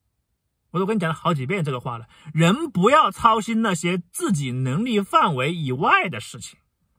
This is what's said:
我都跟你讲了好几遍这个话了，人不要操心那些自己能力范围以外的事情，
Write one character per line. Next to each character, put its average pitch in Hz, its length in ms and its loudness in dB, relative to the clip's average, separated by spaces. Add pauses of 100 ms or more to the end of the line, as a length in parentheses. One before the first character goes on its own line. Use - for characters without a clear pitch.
(680)
我 165 100 -4
都 190 60 0
跟 220 100 -2
你 214 40 0
讲 170 100 -2
了 160 60 -4
好 170 180 -2
几 131 140 -4
遍 185 160 -4
这 143 80 -4
个 127 80 -4
话 120 180 -8
了， 113 100 -18 (240)
人 185 380 2
不 196 220 4
要 285 180 6
操 220 320 2
心 226 220 -2
那 208 100 0
些 175 380 -2
自 339 200 -4
己 143 200 -2
能 131 340 -2
力 262 160 2
范 220 320 2
围 135 180 0
以 160 200 -4
外 262 380 2
的 120 100 -8
事 - 200 -14
情， - 200 -18 (400)